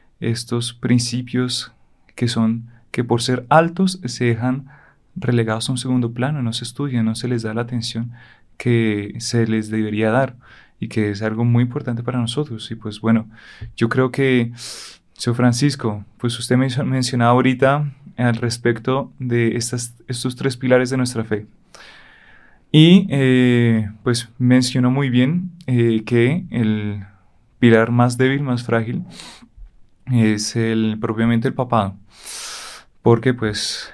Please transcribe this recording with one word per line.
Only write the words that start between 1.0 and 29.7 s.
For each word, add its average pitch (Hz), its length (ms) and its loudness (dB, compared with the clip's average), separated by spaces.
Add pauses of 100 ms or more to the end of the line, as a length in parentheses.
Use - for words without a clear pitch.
que 120 140 -2
son, 117 420 -2 (220)
que 123 120 -2
por 120 160 0
ser 127 300 -2
altos 170 560 2
se 123 180 -4
dejan 123 440 -2 (480)
relegados 113 520 0
a 135 40 -2
un 127 60 -4
segundo 123 340 -2
plano, 135 300 -4
no 113 120 -4
se - 100 -10
estudian, 123 400 -4
no 110 100 0
se 127 140 -6
les 120 140 -2
da 107 100 -6
la 117 80 -4
atención 120 520 -6 (440)
que 110 600 0
se 117 280 0
les 110 220 -2
debería 107 420 -2
dar 123 260 0 (440)
y 117 80 -6
que 107 220 -2
es 98 100 -6
algo 110 240 -2
muy 120 200 4
importante 123 380 -6
para 123 180 -4
nosotros. 117 500 -6
Y 123 40 -10
pues 107 280 -12
bueno, 113 260 2 (480)
yo 117 140 0
creo 131 200 2
que, 127 420 0 (600)
Seo - 220 -4
Francisco, 120 720 0 (140)
pues 120 200 -4
usted - 180 0
mencio-, 127 280 0
mencionaba 127 480 0
ahorita 131 600 2 (260)
al 120 180 2
respecto 120 840 -2
de 120 380 0
estas, 123 380 -8 (140)
estos 123 280 -6
tres 135 200 -4
pilares 127 340 2
de 131 60 -2
nuestra 120 280 -2
fe. 104 220 -4 (1300)
Y, 175 380 8
eh, 123 800 4 (120)
pues 120 260 -2 (100)
mencionó 127 520 4
muy 139 180 0
bien, 147 440 2 (140)
eh, 117 380 2
que 123 460 2
el 107 540 -2 (540)
pilar 113 320 6
más 123 280 2
débil, 135 240 2
más 127 200 -4
frágil, 117 420 -4 (1000)